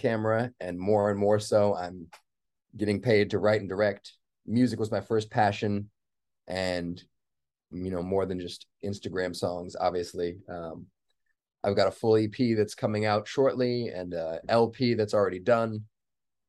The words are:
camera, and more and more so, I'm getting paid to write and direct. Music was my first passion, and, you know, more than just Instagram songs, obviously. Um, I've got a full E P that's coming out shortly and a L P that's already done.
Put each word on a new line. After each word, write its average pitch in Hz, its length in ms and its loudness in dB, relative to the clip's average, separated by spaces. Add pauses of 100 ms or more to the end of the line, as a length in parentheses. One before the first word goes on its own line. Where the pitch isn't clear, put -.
camera, 113 580 0
and 90 200 -6
more 104 300 4
and 101 100 0
more 104 200 4
so, 104 360 4
I'm 90 320 -6 (720)
getting 101 240 0
paid 104 300 4
to 101 80 0
write 107 200 4
and 98 100 -8
direct. 101 440 -2 (320)
Music 110 340 2
was 107 120 -2
my 101 100 -2
first 110 280 -2
passion, 104 600 0 (580)
and, 90 560 -4 (680)
you 92 200 -6
know, 87 120 -4
more 95 220 0
than 92 140 -6
just - 280 -12 (180)
Instagram 92 500 -4
songs, 87 440 -6
obviously. 87 580 -2 (120)
Um, 85 360 -12 (800)
I've 101 120 0
got 98 120 4
a 95 40 2
full 110 260 4
E 110 100 2
P 113 280 0
that's 104 200 0
coming 107 300 -2
out 107 220 0
shortly 123 600 0
and 87 260 -8
a 80 360 -6
L 117 200 4
P 120 260 0
that's 107 180 -2
already 95 260 2
done. 110 460 0 (640)